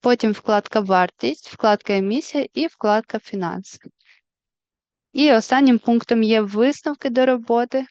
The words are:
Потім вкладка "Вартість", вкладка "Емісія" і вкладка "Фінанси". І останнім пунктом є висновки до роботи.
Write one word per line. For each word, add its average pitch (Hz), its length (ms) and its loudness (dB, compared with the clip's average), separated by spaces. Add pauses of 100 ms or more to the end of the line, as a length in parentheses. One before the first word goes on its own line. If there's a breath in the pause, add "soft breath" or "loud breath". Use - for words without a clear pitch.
Потім 233 300 0
вкладка 208 480 -2
"Вартість", 190 680 -2
вкладка 208 480 0
"Емісія" 240 560 -4
і 302 140 -4
вкладка 220 520 -4
"Фінанси". 185 600 -10 (1300 soft breath)
І 285 200 4
останнім 247 460 4
пунктом 233 440 0
є 220 180 2
висновки 254 680 -2
до 254 160 0
роботи. 240 640 -2